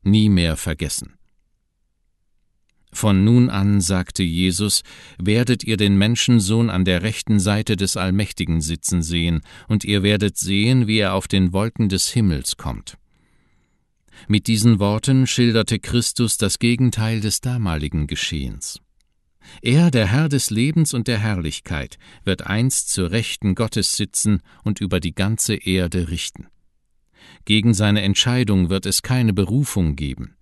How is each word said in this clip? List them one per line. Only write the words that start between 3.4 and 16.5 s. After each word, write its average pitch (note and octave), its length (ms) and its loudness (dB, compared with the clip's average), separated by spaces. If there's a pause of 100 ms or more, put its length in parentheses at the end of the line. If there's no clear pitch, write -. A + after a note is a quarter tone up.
an", G2+ 320 0
sagte F#2 420 -2
Jesus, F#2 580 0 (400)
"werdet A2 420 0
ihr A2 140 -2
den G2 200 4
Menschensohn A2 720 2
an F#2 160 0
der F2+ 180 0
rechten G#2+ 360 0
Seite G#2 360 0
des F#2+ 220 -4
Allmächtigen F#2 640 -2
sitzen E2 420 -2
sehen, E2+ 380 0 (260)
und G#2+ 160 0
ihr G2+ 200 0
werdet G2+ 340 0
sehen, G#2+ 500 2
wie A2 100 2
er F#2+ 160 0
auf F#2+ 140 -4
den F#2 240 2
Wolken G#2 380 -2
des F#2+ 180 -2
Himmels F2 500 -2
kommt." - 400 -12 (1300)
Mit G#2 200 2
diesen A2 320 4
Worten A2 480 2
schilderte A2+ 500 2
Christus - 600 -2
das G2+ 200 -2